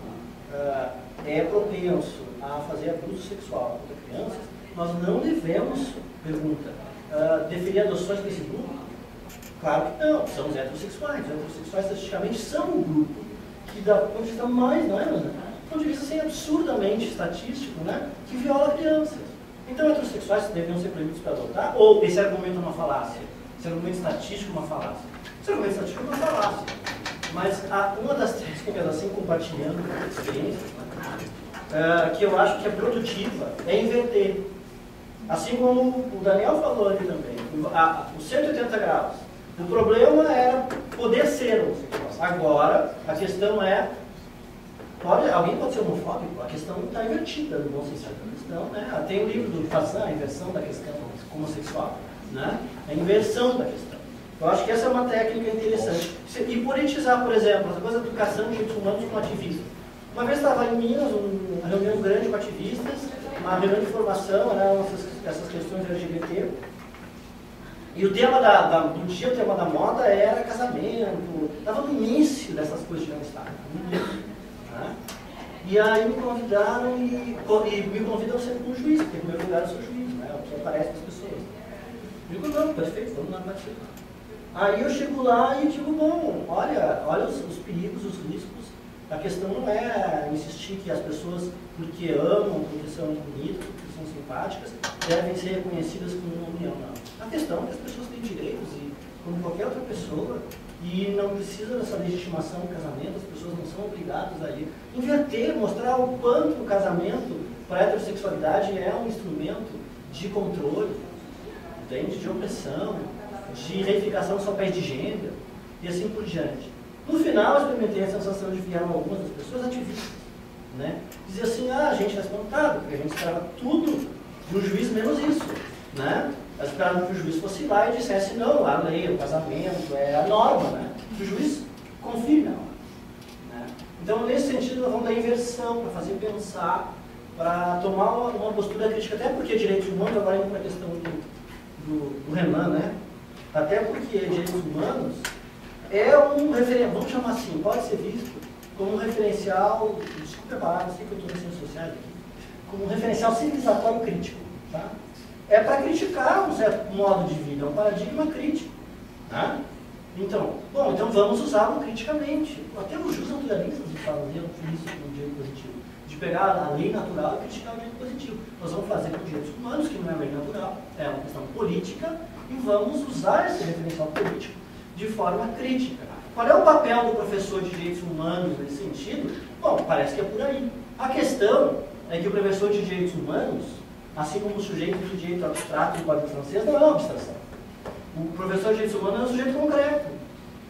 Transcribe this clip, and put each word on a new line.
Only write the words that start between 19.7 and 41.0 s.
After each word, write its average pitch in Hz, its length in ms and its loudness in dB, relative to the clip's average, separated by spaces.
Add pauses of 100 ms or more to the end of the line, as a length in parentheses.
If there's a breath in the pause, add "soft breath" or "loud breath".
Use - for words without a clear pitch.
heterossexuais 208 580 0
deveriam 170 320 -2
ser 180 100 -2
proibidos 160 320 -6
para - 100 -4
adotar? - 460 -2
Ou 214 260 12
esse 180 160 4
argumento 185 380 0
é - 20 -2
uma 165 140 -4
falácia? 135 480 -2 (360)
Esse 165 120 -8
argumento 175 260 -4
estatístico 196 560 -4
é 165 80 -4
uma - 80 -4
falácia? - 380 -6 (360)
Esse 403 100 0
argumento - 240 2
estatístico - 280 -4
é 254 40 -4
uma 285 100 -2
falácia. 214 480 2 (680)
Mas 196 380 0
a, 202 320 4
uma - 120 2
das - 180 2
técnicas, 175 540 -4
assim, 196 220 -2
compartilhando 165 720 -2 (300)
experiências, - 640 -4
né, - 480 -10 (520)
eh, 165 460 6
que 202 80 2
eu 190 120 6
acho 208 240 6
que 214 60 0
é 196 40 2
produtiva, - 800 -2 (120)
é 196 160 6
inverter. 208 600 4 (880)
Assim 165 260 0
como 247 260 6
o 254 400 0
Daniel 196 380 6
falou 202 300 4
ali 190 180 2
também, 151 300 -4 (180)
o, 151 180 0
a, - 420 4
o - 60 -10
cento 277 220 2
e 294 60 4
oitenta 240 280 0
graus. 175 380 2 (420)
O 175 80 -4
problema 214 640 8
era 254 360 6 (300)
poder 240 300 6